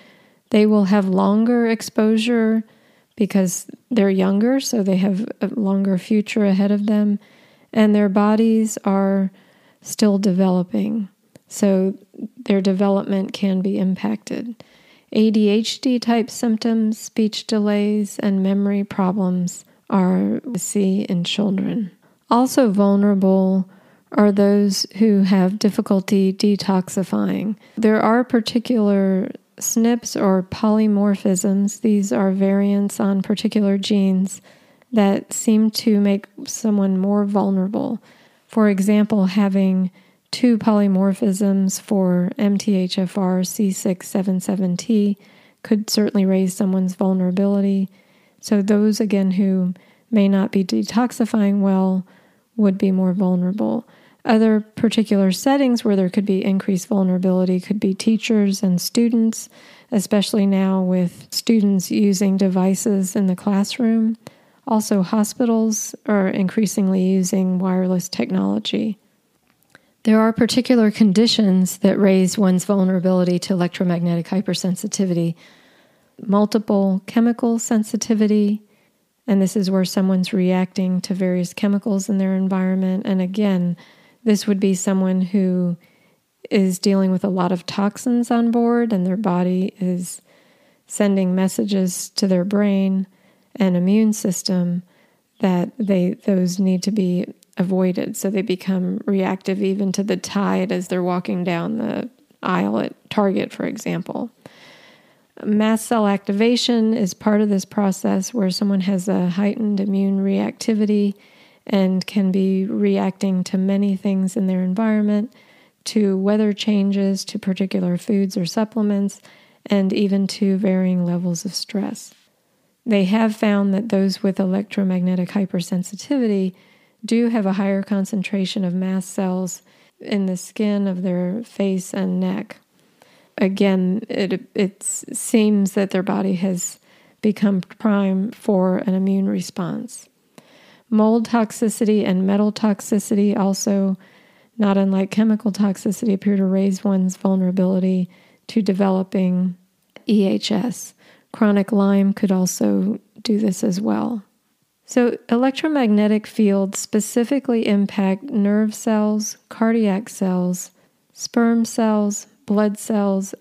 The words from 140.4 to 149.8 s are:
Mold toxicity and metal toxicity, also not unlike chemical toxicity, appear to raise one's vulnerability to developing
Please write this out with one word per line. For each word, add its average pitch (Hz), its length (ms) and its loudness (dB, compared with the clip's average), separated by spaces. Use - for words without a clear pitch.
Mold 220 380 2
toxicity 214 800 0
and 185 200 0
metal 202 260 2
toxicity, 208 880 0
also 196 600 0
not 202 200 2
unlike 190 340 0
chemical 214 400 0
toxicity, 202 640 -2
appear 202 220 0
to 190 100 2
raise 190 380 0
one's 185 320 0
vulnerability 185 920 0
to - 140 -2
developing 185 920 0